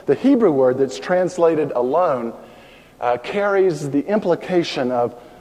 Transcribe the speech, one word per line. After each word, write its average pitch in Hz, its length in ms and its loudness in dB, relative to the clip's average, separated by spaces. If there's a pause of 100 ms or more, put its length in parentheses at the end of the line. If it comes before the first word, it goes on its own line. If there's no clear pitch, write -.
The 139 80 4
Hebrew 233 360 4
word 131 280 2
that's 131 200 -2
translated 165 760 0
alone, 127 580 0 (680)
uh, 123 180 -2
carries 190 760 -2
the 139 160 0
implication 175 840 -2
of, 120 240 -2 (260)